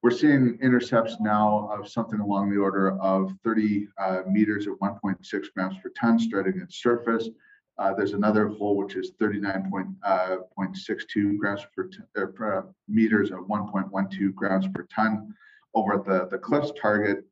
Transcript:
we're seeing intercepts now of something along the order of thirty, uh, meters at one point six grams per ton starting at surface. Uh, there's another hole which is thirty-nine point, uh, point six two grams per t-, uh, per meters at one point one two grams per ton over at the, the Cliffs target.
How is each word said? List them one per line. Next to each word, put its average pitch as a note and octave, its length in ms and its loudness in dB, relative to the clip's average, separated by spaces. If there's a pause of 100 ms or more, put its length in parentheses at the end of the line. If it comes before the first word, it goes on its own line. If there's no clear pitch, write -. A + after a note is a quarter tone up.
we're A#2+ 80 6
seeing C3 500 4
intercepts B2 600 2
now G#2+ 520 2
of G2+ 160 -8
something A2 300 -4
along G2+ 320 0
the G2+ 80 0
order F#2+ 420 0
of F#2+ 320 2 (120)
thirty, G#2+ 420 0 (140)
uh, F#2+ 280 -2
meters G#2 380 2
at G2 140 -6
one G2+ 200 -2
point F#2+ 240 -4
six - 260 -6
grams F#2+ 300 -4
per F#2 100 -10
ton A#2 280 2
starting F#2+ 420 0
at - 120 -14
surface. A#2 560 0 (500)
Uh, G2 160 0
there's G2 180 0
another G#2 360 2
hole G2+ 280 0
which G2 200 -4
is F#2 240 -6
thirty-nine G2 500 -2
point, F#2+ 160 -4 (180)
uh, F#2 340 0 (180)
point F#2+ 200 -6
six G2 280 -6
two G#2 340 0
grams G2+ 260 -4 (120)
per F#2+ 80 -4
t-, - 140 -14 (220)
uh, F#2+ 140 -2
per G2+ 320 -4 (220)
meters G#2+ 420 4
at F2+ 160 -10
one G2+ 240 -4
point F#2+ 220 -4
one F#2+ 180 -2
two G2 220 -2
grams F#2+ 420 0
per F#2 180 -8
ton G#2+ 400 -2 (400)
over G#2 220 2
at F#2+ 100 0
the, F#2 280 2
the F#2+ 60 -4
Cliffs - 340 0 (100)
target. G#2 500 2